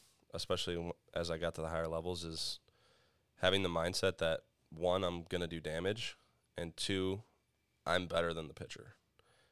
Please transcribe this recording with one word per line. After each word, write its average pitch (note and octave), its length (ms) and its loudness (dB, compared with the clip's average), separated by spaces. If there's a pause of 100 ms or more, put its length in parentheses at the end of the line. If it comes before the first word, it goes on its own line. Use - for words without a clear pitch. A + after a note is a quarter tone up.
(340)
especially F2 420 0
w-, E2+ 180 -2 (200)
as E2+ 160 0
I E2 80 0
got E2+ 180 0
to D#2+ 60 -4
the D#2+ 60 -2
higher E2 220 0
levels, E2 340 -2
is D#2+ 380 -4 (800)
having F#2+ 200 6
the F#2 80 2
mindset F2 500 2
that, E2 260 2 (240)
one, F2+ 340 2
I'm F2 200 0
gonna F2 240 -2
do E2 120 -4
damage, E2+ 580 -2 (400)
and E2+ 200 -4
two, F#2+ 460 0 (640)
I'm F2 220 4
better E2+ 260 2
than D#2+ 140 -6
the - 60 -12
pitcher. - 420 -12 (560)